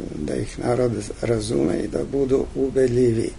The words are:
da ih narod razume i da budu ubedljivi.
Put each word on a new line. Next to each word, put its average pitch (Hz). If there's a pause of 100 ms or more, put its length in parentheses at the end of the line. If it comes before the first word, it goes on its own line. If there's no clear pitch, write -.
(160)
da -
ih 117
narod 123 (300)
razume 117
i -
da - (120)
budu 135 (100)
ubedljivi. 123